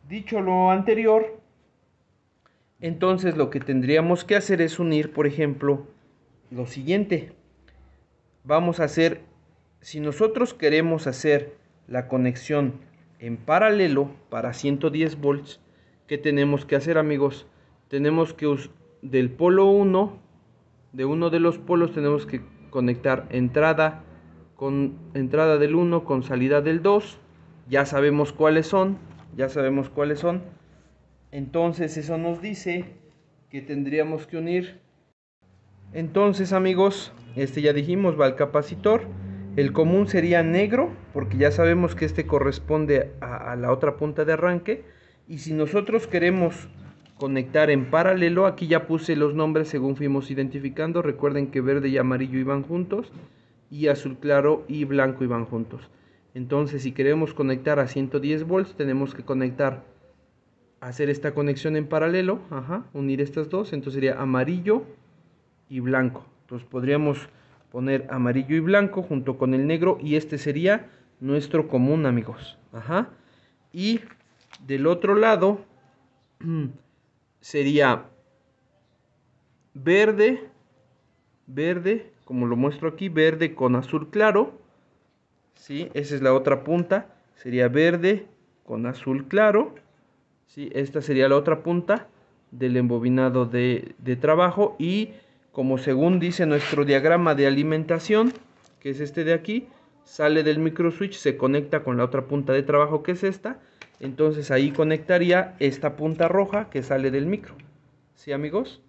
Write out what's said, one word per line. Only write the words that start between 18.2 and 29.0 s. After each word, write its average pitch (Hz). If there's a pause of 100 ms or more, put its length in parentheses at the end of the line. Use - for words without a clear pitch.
que 151
us-, 135 (320)
del 127
polo 180
uno, 196 (720)
de 131
uno 160
de 165
los 170
polos 170
tenemos 147
que - (300)
conectar 127
entrada 156 (520)
con 139 (160)
entrada 147
del 147
uno 170
con 135
salida 131
del 160
dos. 202 (480)
Ya 135
sabemos 147
cuáles 156
son, 190 (400)